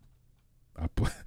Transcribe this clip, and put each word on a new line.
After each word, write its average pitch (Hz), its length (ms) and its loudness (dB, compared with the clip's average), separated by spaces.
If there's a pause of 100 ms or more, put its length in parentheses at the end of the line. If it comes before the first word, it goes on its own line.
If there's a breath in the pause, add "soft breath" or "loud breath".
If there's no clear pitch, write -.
(760)
I 82 120 -2
pl-, - 220 2 (180)